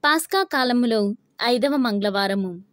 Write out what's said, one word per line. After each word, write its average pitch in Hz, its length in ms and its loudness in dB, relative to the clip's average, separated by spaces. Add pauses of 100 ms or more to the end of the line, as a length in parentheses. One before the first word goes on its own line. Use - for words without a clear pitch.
పాస్కా 320 400 2
కాలములో 247 560 0 (440)
ఐదవ 247 320 2
మంగళవారము. 196 760 -2 (220)